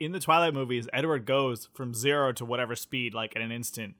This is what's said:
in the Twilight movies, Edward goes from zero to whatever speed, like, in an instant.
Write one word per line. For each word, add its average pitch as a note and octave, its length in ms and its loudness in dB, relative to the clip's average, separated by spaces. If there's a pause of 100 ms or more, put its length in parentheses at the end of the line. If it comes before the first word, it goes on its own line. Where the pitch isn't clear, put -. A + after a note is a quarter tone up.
in D#3 120 -4
the F#3 80 -4
Twilight D#3+ 340 6
movies, B2 360 -2
Edward C#3 360 0
goes C3 480 2
from B2 180 -8
zero C3+ 400 2
to A#2+ 140 -8
whatever A#2+ 280 -2
speed, A#2+ 380 -4
like, A2 240 -4
in A2+ 60 -2
an A2+ 100 -4
instant. A#2 480 -8